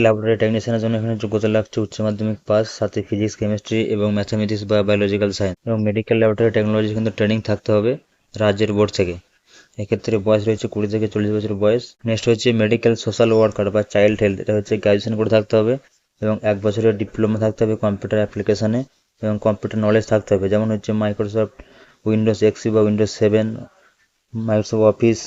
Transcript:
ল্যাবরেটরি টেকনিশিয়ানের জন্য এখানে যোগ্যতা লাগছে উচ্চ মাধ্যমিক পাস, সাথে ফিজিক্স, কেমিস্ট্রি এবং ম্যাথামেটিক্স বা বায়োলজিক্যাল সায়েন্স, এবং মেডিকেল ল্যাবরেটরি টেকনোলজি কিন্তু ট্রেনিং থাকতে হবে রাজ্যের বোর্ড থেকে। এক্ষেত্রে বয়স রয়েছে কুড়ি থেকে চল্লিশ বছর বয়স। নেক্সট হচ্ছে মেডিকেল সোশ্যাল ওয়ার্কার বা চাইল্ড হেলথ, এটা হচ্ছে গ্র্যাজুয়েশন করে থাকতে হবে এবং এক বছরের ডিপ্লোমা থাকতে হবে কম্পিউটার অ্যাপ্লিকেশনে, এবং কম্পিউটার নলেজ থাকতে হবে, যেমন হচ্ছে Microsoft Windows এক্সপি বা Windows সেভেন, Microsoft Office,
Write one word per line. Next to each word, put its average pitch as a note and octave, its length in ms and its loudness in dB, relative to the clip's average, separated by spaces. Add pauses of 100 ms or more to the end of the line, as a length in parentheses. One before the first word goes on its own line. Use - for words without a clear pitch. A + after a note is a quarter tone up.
ল্যাবরেটরি A2 360 2
টেকনিশিয়ানের A2+ 420 0
জন্য A2+ 160 0
এখানে A2+ 220 -4
যোগ্যতা G#2+ 340 0
লাগছে A2 300 -2
উচ্চ - 100 -12 (100)
মাধ্যমিক G#2+ 320 -2 (120)
পাস, G#2+ 160 2 (140)
সাথে G#2+ 280 -4
ফিজিক্স, G#2+ 320 -2
কেমিস্ট্রি G#2+ 400 -2 (160)
এবং G#2 120 0 (100)
ম্যাথামেটিক্স G#2+ 520 -2
বা G#2 80 2 (100)
বায়োলজিক্যাল G#2 500 0
সায়েন্স, F#2+ 200 -2 (100)
এবং A2+ 180 -2
মেডিকেল A2 360 0
ল্যাবরেটরি A2 360 2
টেকনোলজি G#2+ 400 0
কিন্তু A2 200 -2
ট্রেনিং A2 200 2 (120)
থাকতে G#2 260 -4
হবে G#2+ 160 2 (420)
রাজ্যের G#2+ 440 0
বোর্ড G#2 200 2
থেকে। F2+ 180 0 (600)
এক্ষেত্রে G#2+ 380 -4 (120)
বয়স G#2+ 200 2
রয়েছে A2 260 -2
কুড়ি G#2 200 -2
থেকে A2 200 -2
চল্লিশ G#2 220 -2
বছর G#2 180 -4 (100)
বয়স। A2+ 200 2 (240)
নেক্সট A2+ 240 -2
হচ্ছে A2+ 160 0 (140)
মেডিকেল A2+ 320 2 (100)
সোশ্যাল A2+ 280 0
ওয়ার্কার G#2+ 440 2
বা G#2+ 60 2 (120)
চাইল্ড G#2 300 4
হেলথ, G2+ 200 2
এটা G#2+ 140 -2
হচ্ছে G#2 160 -2 (100)
গ্র্যাজুয়েশন G#2 360 2
করে A2 160 0
থাকতে A2 240 0
হবে A2+ 140 2 (480)
এবং G#2+ 140 -2 (160)
এক G2+ 140 0
বছরের G#2+ 360 2
ডিপ্লোমা G#2+ 420 -2
থাকতে A2 200 -2
হবে G#2+ 200 0
কম্পিউটার G2+ 380 -2
অ্যাপ্লিকেশনে, G#2+ 580 -2 (420)
এবং G#2+ 140 -2 (100)
কম্পিউটার A2 400 -2
নলেজ G#2+ 260 2
থাকতে G#2+ 240 0
হবে, F#2+ 180 0
যেমন G#2+ 200 0
হচ্ছে G#2 180 -6 (120)
Microsoft G#2 520 -4 (500)
Windows A2 340 0 (100)
এক্সপি - 260 -4
বা A2 120 4
Windows G#2 340 0
সেভেন, G#2+ 260 2 (840)
Microsoft A2 580 0
Office, A2+ 360 2